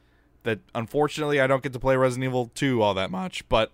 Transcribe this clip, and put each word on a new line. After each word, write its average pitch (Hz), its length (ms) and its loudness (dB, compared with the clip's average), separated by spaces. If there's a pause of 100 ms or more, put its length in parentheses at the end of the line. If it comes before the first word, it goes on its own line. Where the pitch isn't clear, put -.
(440)
that, 110 160 -2 (140)
unfortunately, 147 680 -2
I 131 60 4
don't 135 140 2
get 135 120 -6
to 123 60 -8
play 131 180 2
Resident 131 320 2
Evil 123 260 -4
two 127 260 0
all 101 120 4
that 95 180 -2
much, - 380 -8
but 110 240 2